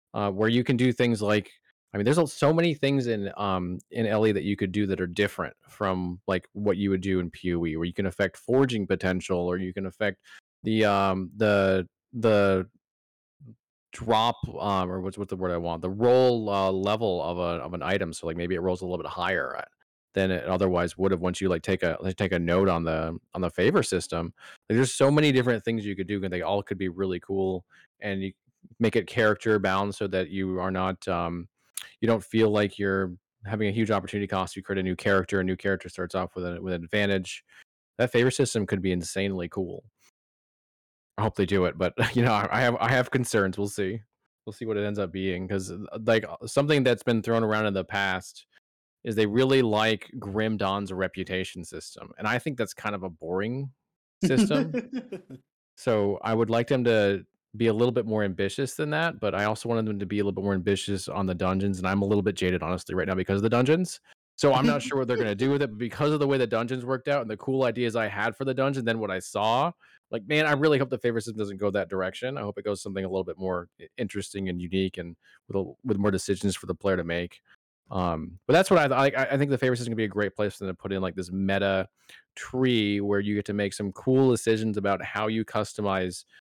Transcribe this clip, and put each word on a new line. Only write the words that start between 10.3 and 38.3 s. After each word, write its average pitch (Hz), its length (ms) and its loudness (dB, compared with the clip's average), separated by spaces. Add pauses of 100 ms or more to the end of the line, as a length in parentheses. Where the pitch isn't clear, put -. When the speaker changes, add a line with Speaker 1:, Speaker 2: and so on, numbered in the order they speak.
Speaker 1:
the, 110 200 2
um, 98 540 2
the, 98 500 4 (240)
the 101 560 4 (1300)
drop, 113 420 2 (240)
um, 95 320 0
or 92 100 -4
what's, 92 160 -6
what's 101 120 -6
the 95 80 -6
word 92 140 -2
I 85 60 0
want? 85 240 -4
The 90 80 -2
roll, 120 600 4
uh, 98 220 2
level 95 520 0
of 87 140 -4
a, 85 260 -2
of 85 100 -10
an 82 80 -6
item. 90 320 -2
So, 85 140 -8
like, 82 100 -4
maybe 87 180 -2
it 85 60 -2
rolls 90 200 -2
a 92 40 -8
little 90 160 -4
bit 73 80 -8
higher, 87 480 -2
uh, - 60 -8 (500)
than 95 180 2
it 90 140 -2
otherwise 90 520 2
would 95 140 2
have 85 100 0
once 90 180 -2
you, 95 80 0
like, 85 160 0
take 95 200 0
a, 85 180 0
like, 92 160 -4
take 92 160 0
a 87 60 2
note 87 300 4
on 85 140 2
the, 80 340 -2 (160)
on 90 80 -6
the 87 80 0
favor 135 320 2
system. 85 520 -2 (360)
Like, 110 60 2
there's 127 180 2
so 135 160 4
many 151 220 4
different 123 320 2
things 113 220 -2
you 101 100 -4
could 92 120 -6
do, 98 160 -4
and 92 100 -4
they 90 80 -2
all 98 220 0
could 98 140 -6
be 92 120 -2
really 92 300 -4
cool, 95 460 -2 (360)
and 98 200 -4
you 95 120 -6 (460)
make 113 160 2
it 104 120 0
character 107 520 2
bound 98 360 0
so 104 120 -4
that 92 220 -2
you 95 300 -2
are 92 120 -2
not, 92 360 -2
um, 87 400 -4 (540)
you 110 60 0
don't 113 160 4
feel 110 280 2
like 104 280 0
you're 95 360 0 (300)
having 107 220 -2
a 98 40 0
huge 110 200 0
opportunity 101 360 -2
cost. 95 280 -2
You 95 80 -12
create 95 160 -2
a 92 40 0
new 92 120 -2
character, 98 440 2
a 92 40 2
new 92 140 0
character 95 320 -2
starts 90 260 -8
off 90 200 -4
with 90 100 -6
a, 87 160 -6
with 92 120 -4
an 85 100 -4
advantage. 98 600 -2 (540)
That 120 140 2
favor 123 200 4